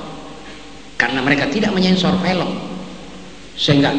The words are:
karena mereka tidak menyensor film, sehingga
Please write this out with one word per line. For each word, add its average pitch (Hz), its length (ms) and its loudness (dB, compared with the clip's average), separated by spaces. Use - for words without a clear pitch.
karena 127 240 0
mereka 139 240 4
tidak 208 240 0
menyensor 185 480 4
film, 175 400 0
sehingga 139 440 4